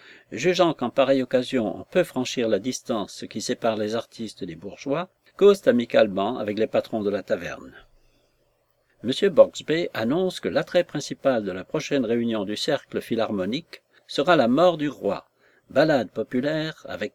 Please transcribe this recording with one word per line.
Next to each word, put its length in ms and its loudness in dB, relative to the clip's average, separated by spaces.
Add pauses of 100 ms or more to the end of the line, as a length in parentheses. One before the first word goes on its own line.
(320)
jugeant 420 2
qu'en 160 -4
pareille 320 2
occasion 560 0
on 60 -14
peut 200 0
franchir 440 -4
la 100 2
distance 720 -6
qui 100 -8
sépare 360 -2
les 180 -4
artistes 500 -10
des 120 -12
bourgeois, 520 -8 (280)
causent 320 6
amicalement 680 2
avec 200 -4
les 80 2
patrons 360 -2
de 80 0
la 120 -4
taverne. 520 -6 (1300)
Monsieur 260 0
Boxby 640 4
annonce 460 -2
que 80 -4
l'attrait 360 0
principal 600 -2
de 80 -4
la 120 -8
prochaine 400 -2
réunion 400 -2
du 120 -6
cercle 440 -4
philharmonique 840 -4 (240)
sera 300 2
la 120 4
mort 300 4
du 100 -2
roi, 400 -4 (420)
ballade 400 2
populaire 800 -4
avec 260 -8